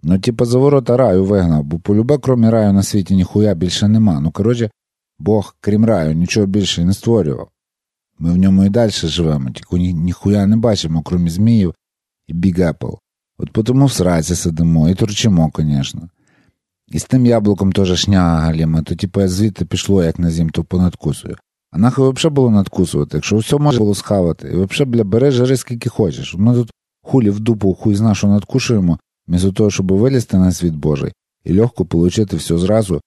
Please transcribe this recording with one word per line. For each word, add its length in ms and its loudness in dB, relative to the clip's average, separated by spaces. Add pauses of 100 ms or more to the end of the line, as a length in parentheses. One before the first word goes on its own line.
Ну, 160 0
типу, 260 0
за 140 0
ворота 380 2
раю 280 2
вигнав, 400 2
бо 140 -6
полюбе, 400 0
кромі 320 2
раю, 220 2
на 100 2
світі 320 -2
ніхуя 400 2
більше 340 -2
нема. 320 2
Ну, 100 -2
коротше, 400 -2 (480)
Бог, 420 -2
крім 240 2
раю, 280 2
нічого 340 0
більше 380 -2
не 100 2
створював. 540 -2 (680)
Ми 140 -2
в 40 2
ньому 280 4
і 40 2
далі 220 2
живемо, 600 -4
тільки 260 -8
ні-, 160 0
ніхуя 540 0
не 100 2
бачимо, 460 -2
крім 260 -2
зміїв 460 2 (520)
і 80 -12
Big 240 -2
Apple. 400 -4 (400)
От 120 -10
потому 360 2
в 60 0
сраці 420 0
сидимо 540 0
і 60 2
торчимо, 560 0
конечно. 580 -4 (800)
І 100 -8
з 60 -8
тим 220 2
яблуком 460 2
теж 280 0
шняга 400 2
галіма, 420 0
то, 120 -6
типу, 340 -2
звідти 360 -2
пішло, 400 0
як 140 -2
на 120 0
зім, 200 -2
то 140 -6
понадкусую. 720 -4 (340)
А 80 -8
нахуй 260 2
вообще 240 0
було 220 2
надкусувати, 680 0
якщо 200 -2
все 220 0
можна 200 2
було 160 0
схавати? 580 -2
І 40 -4
вообще, 280 -2
бля, 200 0
бери, 260 2
жри 260 0
скільки 320 -8
хочеш. 460 -4
Ми 200 2
тут 160 -2 (320)
хулі 280 2
в 100 -4
дупу, 340 0
хуй 200 -2
зна, 200 2
що 120 -2
надкушуємо, 720 0 (280)
вмісто 260 0
того, 180 0
щоб 220 -2
вилізти 460 0
на 140 4
світ 220 -2
Божий 380 -4 (320)
і 160 0
легко 240 0
получити 520 0
все 220 -2
зразу 480 0